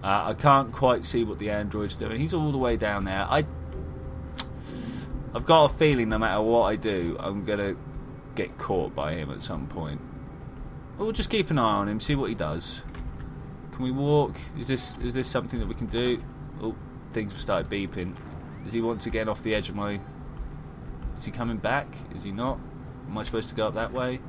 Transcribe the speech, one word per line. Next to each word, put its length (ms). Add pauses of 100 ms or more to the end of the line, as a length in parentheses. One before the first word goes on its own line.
Uh, 220
I 80
can't 400
quite 320
see 180
what 140
the 140
android's 440
doing. 240
He's 140
all 180
the 60
way 180
down 300
there. 240
I, 160 (1900)
I've 120
got 260
a 20
feeling 360
no 80
matter 240
what 220
I 120
do, 420
I'm 280
gonna 320 (580)
get 220
caught 380
by 180
him 180
at 100
some 260
point. 340 (960)
We'll 140
just 180
keep 200
an 100
eye 180
on 100
him, 120
see 160
what 140
he 60
does. 480 (880)
Can 120
we 80
walk? 460 (200)
Is 100
this, 340
is 120
this 160
something 300
that 80
we 80
can 120
do? 340 (400)
Oh, 140 (360)
things 220
have 80
started 280
beeping. 460 (480)
Does 100
he 80
want 200
to 80
get 180
off 160
the 120
edge 140
of 60
my, 240 (1160)
is 80
he 60
coming 260
back? 300 (280)
Is 80
he 80
not? 280 (500)
Am 80
I 60
supposed 260
to 60
go 120
up 60
that 200
way? 360